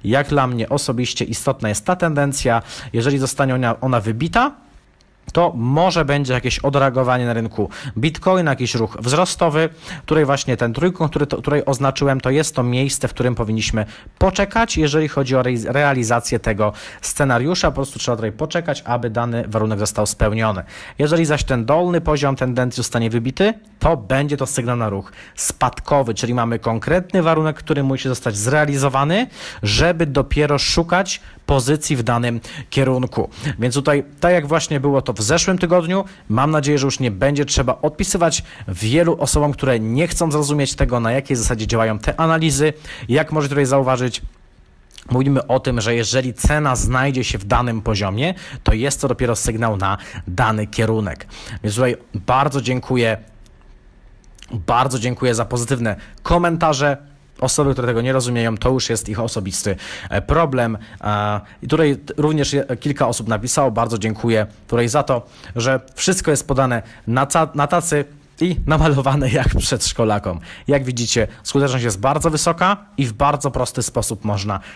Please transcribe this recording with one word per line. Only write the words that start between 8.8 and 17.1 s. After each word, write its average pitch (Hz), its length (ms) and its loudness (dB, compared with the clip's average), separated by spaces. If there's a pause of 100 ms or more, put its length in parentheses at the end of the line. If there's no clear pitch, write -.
wzrostowy. 156 680 2 (360)
Tutaj 156 200 4
właśnie 135 320 0
ten 117 160 0
trójkąt, 165 360 0
który 143 180 0
to, - 140 -4
tutaj 147 240 0
oznaczyłem, 135 560 0
to 131 80 0
jest 151 260 0
to 127 80 0
miejsce, 127 440 0
w - 60 -4
którym 123 220 0
powinniśmy 110 500 -2 (320)
poczekać, 202 600 0
jeżeli 156 300 2
chodzi 135 280 0
o 131 40 4
re-, 123 340 -2
realizację 123 680 2
tego 104 340 0 (280)
scenariusza. 143 720 0